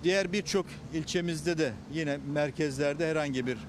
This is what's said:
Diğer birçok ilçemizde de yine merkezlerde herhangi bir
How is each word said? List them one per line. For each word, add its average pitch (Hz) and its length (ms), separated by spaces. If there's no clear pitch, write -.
Diğer 185 300
birçok 196 320
ilçemizde 165 640
de 143 160
yine 147 260
merkezlerde 147 920
herhangi 143 380
bir 127 100